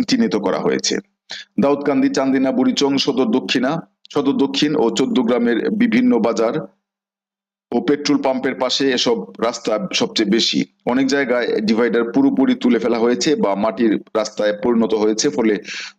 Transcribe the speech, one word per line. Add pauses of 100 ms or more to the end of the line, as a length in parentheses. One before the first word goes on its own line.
চিহ্নিত
করা
হয়েছে। (680)
দাউদকান্দি,
চান্দিনা,
বুড়িচং,
সদর
দক্ষিণা, (420)
সদর
দক্ষিণ (120)
ও (120)
চোদ্দ (100)
গ্রামের (240)
বিভিন্ন
বাজার (1160)
ও (100)
পেট্রোল
পাম্পের
পাশে (120)
এসব (280)
রাস্তা (260)
সবচেয়ে
বেশি। (320)
অনেক
জায়গায় (200)
ডিভাইডার (100)
পুরোপুরি (100)
তুলে
ফেলা
হয়েছে
বা
মাটির (280)
রাস্তায় (100)
পরিণত
হয়েছে,
ফলে (460)